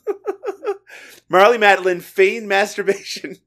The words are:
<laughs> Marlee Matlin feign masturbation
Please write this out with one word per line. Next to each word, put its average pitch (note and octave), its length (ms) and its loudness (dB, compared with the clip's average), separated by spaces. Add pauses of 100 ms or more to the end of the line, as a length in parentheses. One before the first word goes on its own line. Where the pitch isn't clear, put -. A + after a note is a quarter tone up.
(160)
<laughs> - 1120 -12
Marlee G3+ 260 4
Matlin F#3 460 2
feign G#3 460 0
masturbation G3 880 -4 (100)